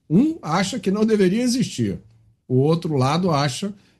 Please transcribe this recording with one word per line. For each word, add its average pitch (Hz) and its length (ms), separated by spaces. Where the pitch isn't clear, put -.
Um 294 320
acha 190 380
que - 120
não 214 140
deveria 208 380
existir. 180 560
O 127 100
outro 156 400
lado 151 340
acha 147 420